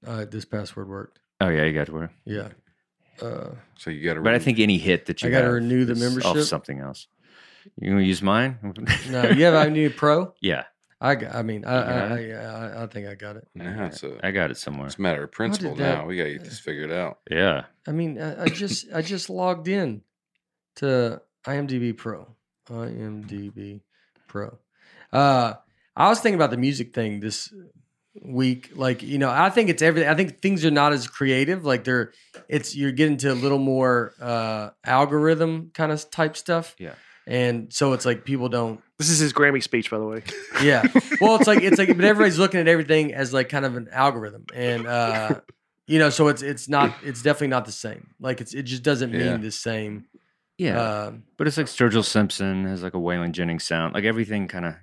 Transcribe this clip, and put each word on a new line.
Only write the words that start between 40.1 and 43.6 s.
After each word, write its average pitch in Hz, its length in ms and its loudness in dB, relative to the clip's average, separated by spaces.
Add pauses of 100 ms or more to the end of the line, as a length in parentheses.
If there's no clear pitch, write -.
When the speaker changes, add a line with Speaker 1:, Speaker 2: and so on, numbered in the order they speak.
Speaker 1:
Yeah. 135 220 6 (360)
Well, 220 160 6
it's 196 120 6
like, 214 160 6
it's 190 140 4
like, 190 120 4
but 175 160 6
everybody's 208 340 6
looking 185 200 4
at 160 80 4
everything 156 460 4
as, 131 200 -4
like, 131 160 0
kind 139 160 -2